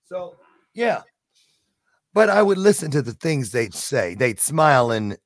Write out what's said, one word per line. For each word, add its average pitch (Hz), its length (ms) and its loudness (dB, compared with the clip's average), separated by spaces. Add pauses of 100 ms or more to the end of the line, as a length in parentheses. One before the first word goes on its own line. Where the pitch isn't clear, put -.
So, 180 320 -12 (380)
yeah. 214 280 -2 (1120)
But 208 160 4
I 202 140 4
would 196 160 2
listen 190 340 2
to 143 100 0
the 113 120 -8
things 139 380 -4
they'd 113 220 -2
say. 92 400 -4
They'd 113 260 -2
smile 143 500 2
in 107 360 -4